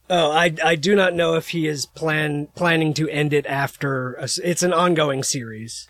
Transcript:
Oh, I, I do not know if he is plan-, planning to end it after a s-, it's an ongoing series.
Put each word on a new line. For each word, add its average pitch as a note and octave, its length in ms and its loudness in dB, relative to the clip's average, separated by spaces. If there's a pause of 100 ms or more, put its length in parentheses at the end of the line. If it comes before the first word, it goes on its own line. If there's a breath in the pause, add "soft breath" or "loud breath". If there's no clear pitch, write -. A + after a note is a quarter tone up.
Oh, E3+ 220 2
I, E3 220 2 (120)
I E3 100 4
do F3+ 220 2
not F#3+ 160 4
know E3 220 2
if E3 140 -4
he E3 160 -2
is D3+ 200 -4
plan-, D3+ 720 -2
planning E3 400 2
to D#3 120 0
end D3 240 0
it D3 140 2
after C3+ 680 -4
a - 80 -10
s-, - 160 -4
it's F3 240 0
an F3+ 100 2
ongoing D#3 500 2
series. A2+ 680 -8